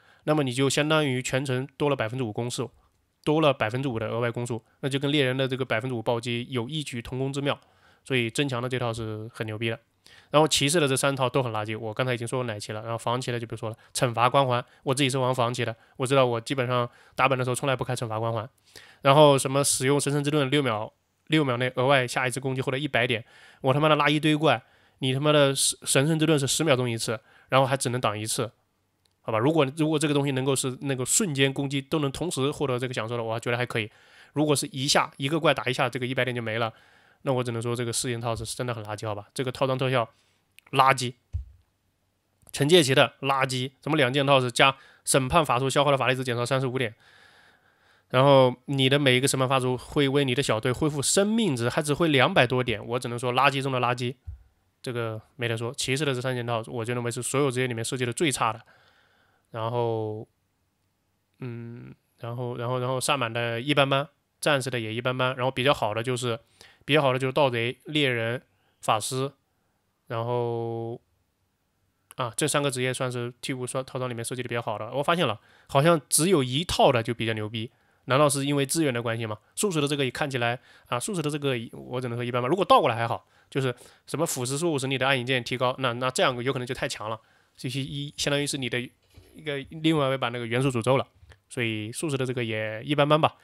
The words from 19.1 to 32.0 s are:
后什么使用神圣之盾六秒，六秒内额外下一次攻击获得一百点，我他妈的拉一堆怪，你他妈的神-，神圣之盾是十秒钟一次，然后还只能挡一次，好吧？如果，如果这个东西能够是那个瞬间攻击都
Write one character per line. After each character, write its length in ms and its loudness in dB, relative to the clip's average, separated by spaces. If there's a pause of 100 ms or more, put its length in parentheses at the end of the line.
后 240 10
什 120 -4
么 140 2
使 220 0
用 120 4
神 140 -2
圣 100 0
之 80 -2
盾 200 2
六 120 2
秒， 300 -2 (360)
六 160 4
秒 120 0
内 200 -2
额 100 2
外 200 4
下 200 -2
一 40 -2
次 80 -6
攻 160 -4
击 60 -4
获 100 -4
得 80 -2
一 80 -4
百 200 0
点， 180 -2 (380)
我 100 4
他 80 2
妈 80 4
的 80 6
拉 120 4
一 120 2
堆 160 2
怪， 260 2 (360)
你 160 0
他 60 -2
妈 120 4
的 220 6
神-， 320 -2
神 200 2
圣 120 2
之 80 2
盾 120 4
是 80 -2
十 180 0
秒 120 4
钟 140 0
一 80 -4
次， 200 -4 (300)
然 120 4
后 60 4
还 100 0
只 120 -2
能 120 -2
挡 180 -2
一 80 -6
次， 240 -4 (720)
好 100 -8
吧？ 60 2
如 140 4
果， 120 4 (120)
如 120 0
果 100 0
这 80 -2
个 60 2
东 140 2
西 60 -2
能 120 -2
够 100 2
是 280 -4
那 120 -2
个 100 -4
瞬 300 0
间 180 4
攻 180 -4
击 100 -2
都 200 -2